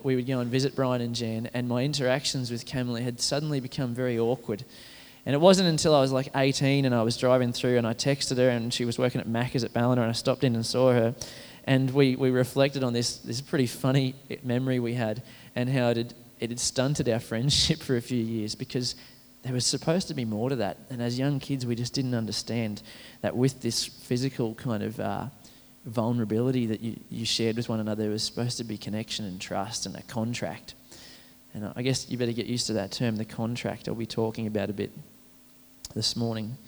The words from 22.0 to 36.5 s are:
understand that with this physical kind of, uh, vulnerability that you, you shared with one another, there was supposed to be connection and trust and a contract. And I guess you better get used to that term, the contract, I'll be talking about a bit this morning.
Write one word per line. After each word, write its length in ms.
understand 680
that 140
with 260
this 240
physical 680
kind 280
of, 160
uh, 260
vulnerability 800
that 140
you, 140
you 160
shared 300
with 120
one 120
another, 240
there 80
was 100
supposed 380
to 40
be 140
connection 480
and 160
trust 460
and 80
a 80
contract. 720
And 200
I 60
guess 260
you 120
better 140
get 120
used 220
to 60
that 180
term, 240
the 100
contract, 640
I'll 80
be 100
talking 400
about 240
a 40
bit 180
this 200
morning. 400